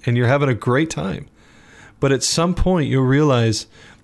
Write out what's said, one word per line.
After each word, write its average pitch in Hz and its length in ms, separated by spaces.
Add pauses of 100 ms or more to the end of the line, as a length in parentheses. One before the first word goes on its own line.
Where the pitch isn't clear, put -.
and 120 120
you're 123 100
having 143 220
a 127 60
great 131 360
time. - 380 (720)
But 135 120
at 127 100
some 175 320
point 175 360
you'll 135 140
realize 127 640 (380)